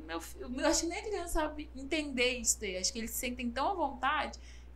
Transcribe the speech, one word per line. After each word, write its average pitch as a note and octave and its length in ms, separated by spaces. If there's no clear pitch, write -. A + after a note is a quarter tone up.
"Meu E3 160
filho", - 360
eu D#4 80
acho D#4+ 140
que E4+ 60
nem F4+ 140
a - 40
criança F4+ 360
sabe D4+ 360
entender C4+ 640
isso A3+ 200
daí. F#3 200
Acho F#3+ 120
que A#3 80
eles A#3 120
se - 80
sentem B3 320
tão C4+ 180
à G4+ 60
vontade C4+ 640